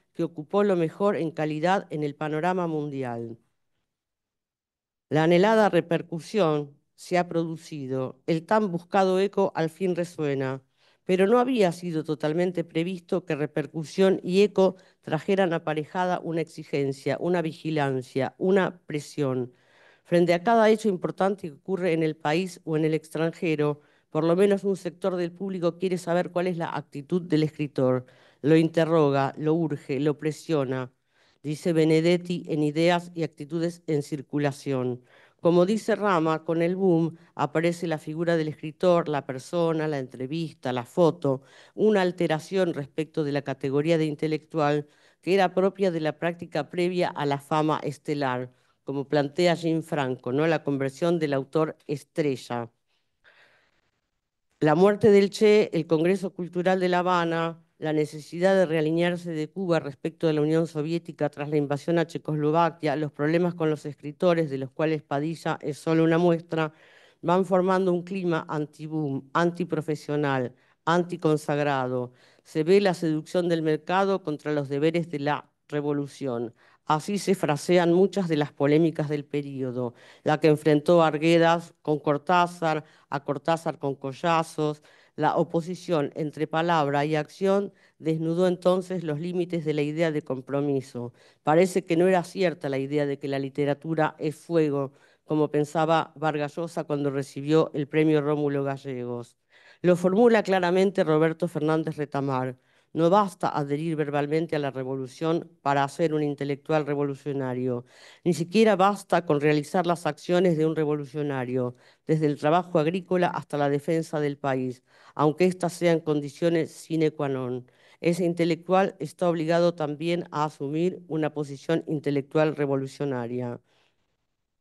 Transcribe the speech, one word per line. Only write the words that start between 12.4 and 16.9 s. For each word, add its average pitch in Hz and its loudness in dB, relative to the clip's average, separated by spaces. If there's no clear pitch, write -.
previsto 170 -4
que 156 -4
repercusión 151 0
y 185 2
eco 190 2
trajeran 175 0
aparejada 165 -2
una 165 -4
exigencia, 143 -4